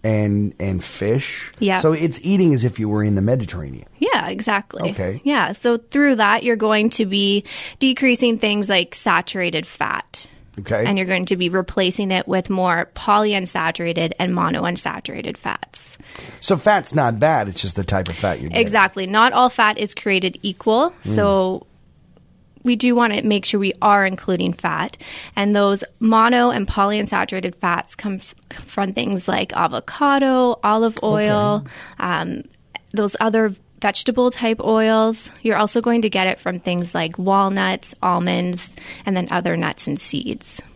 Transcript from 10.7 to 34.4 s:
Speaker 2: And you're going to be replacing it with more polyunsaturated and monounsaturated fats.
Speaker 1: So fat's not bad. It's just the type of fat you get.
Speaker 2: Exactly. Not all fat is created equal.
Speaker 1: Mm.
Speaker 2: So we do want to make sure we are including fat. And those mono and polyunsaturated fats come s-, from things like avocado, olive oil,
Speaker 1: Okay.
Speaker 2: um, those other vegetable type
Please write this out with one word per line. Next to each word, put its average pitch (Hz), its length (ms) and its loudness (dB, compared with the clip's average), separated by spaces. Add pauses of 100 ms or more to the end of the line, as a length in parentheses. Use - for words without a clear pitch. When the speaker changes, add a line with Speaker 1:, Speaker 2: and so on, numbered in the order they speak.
Speaker 2:
And 196 100 0
you're 190 80 -2
going 180 220 -2
to 196 100 0
be 180 120 -2
replacing 190 600 -2
it 185 180 -2
with 190 220 -2
more 180 460 0
polyunsaturated 175 1200 0
and 185 140 0
monounsaturated - 1040 -4
fats. - 600 -10 (420)
Speaker 1:
So 190 180 0
fat's 202 380 2
not 117 240 2
bad. 135 300 2
It's 92 120 -8
just 95 140 -6
the 101 80 -2
type 90 260 -2
of 85 80 -8
fat 90 240 -2
you 76 80 -6
get. - 100 -4
Speaker 2:
Exactly. 202 460 2
Not 220 280 2
all 254 160 4
fat 214 280 2
is 208 160 -6
created 190 480 -2
equal. 226 500 0 (120)
Speaker 1:
Mm. 214 120 -2
Speaker 2:
So 196 520 2 (960)
we 247 120 2
do 247 200 2
want 220 180 2
to - 80 -2
make 208 240 0
sure 208 140 0
we 196 220 0
are 202 240 6
including 185 480 -2
fat. 165 440 -4 (380)
And 208 200 2
those 202 280 2 (160)
mono 233 500 4
and 202 180 -2
polyunsaturated 196 880 -2
fats - 400 -2
come 202 200 -6
s-, - 200 -12 (300)
from 196 280 -4
things 202 340 -2
like 185 260 -2
avocado, 262 1120 2
olive 220 400 2
oil, 208 600 2
Speaker 1:
Okay. - 80 -14 (280)
Speaker 2:
um, 175 440 -4 (500)
those 208 260 0
other 220 340 2 (260)
vegetable 247 520 2
type 226 280 -2